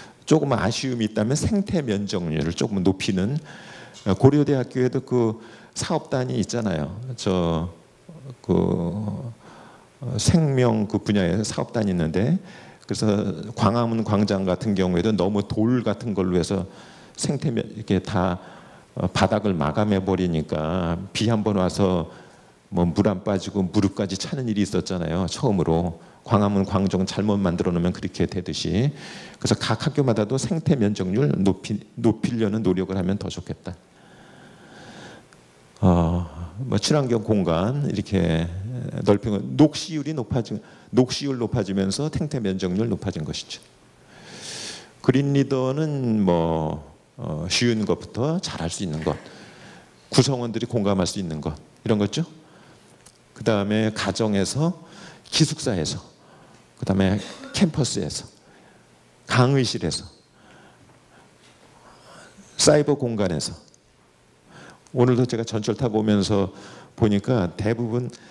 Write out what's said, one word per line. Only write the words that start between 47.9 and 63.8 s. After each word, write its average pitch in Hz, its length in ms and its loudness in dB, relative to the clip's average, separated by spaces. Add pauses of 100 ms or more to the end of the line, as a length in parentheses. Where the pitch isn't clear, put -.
잘할 - 280 -6
수 98 140 -6
있는 80 220 -4
것, 82 120 0 (920)
구성원들이 120 560 0
공감할 98 400 2
수 101 140 -6
있는 80 200 -6
것, 78 140 -4 (300)
이런 113 140 2
거죠. 101 260 0 (1080)
그다음에 104 600 0
가정에서, 107 880 0 (420)
기숙사에서, - 920 -2 (640)
그다음에 95 400 2 (340)
캠퍼스에서, 120 760 -2 (1000)
강의실에서, 120 800 2 (2500)
사이버 147 380 6
공간에서. 101 600 -2 (1400)